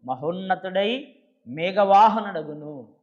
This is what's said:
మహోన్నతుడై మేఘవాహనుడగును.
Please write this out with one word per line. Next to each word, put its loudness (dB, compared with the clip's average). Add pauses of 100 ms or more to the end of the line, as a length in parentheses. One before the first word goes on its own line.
మహోన్నతుడై -4 (320)
మేఘవాహనుడగును. 2 (160)